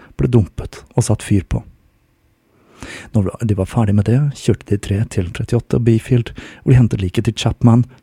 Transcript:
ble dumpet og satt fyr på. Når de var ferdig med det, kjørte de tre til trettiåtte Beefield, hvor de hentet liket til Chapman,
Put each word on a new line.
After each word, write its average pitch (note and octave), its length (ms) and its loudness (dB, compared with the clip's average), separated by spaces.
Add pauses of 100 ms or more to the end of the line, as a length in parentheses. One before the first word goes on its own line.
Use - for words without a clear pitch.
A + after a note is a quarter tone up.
(200)
ble C3+ 120 0
dumpet - 520 -2 (120)
og - 120 0
satt - 180 -2
fyr G2 180 0
på. - 200 -6 (1500)
Når G2 200 0 (140)
de G#2 120 0
var F#2 120 -2
ferdig G#2 260 2
med G2+ 140 2
det, A#2+ 100 2 (180)
kjørte - 340 -2
de G2+ 100 2
tre G2+ 200 -2 (120)
til F2+ 220 -2
trettiåtte A#2+ 480 -2
Beefield, A#2 480 2 (320)
hvor C3+ 100 4
de B2 60 6
hentet G#2+ 240 2
liket G2+ 240 -4
til A2+ 100 -4
Chapman, A#2 460 2 (200)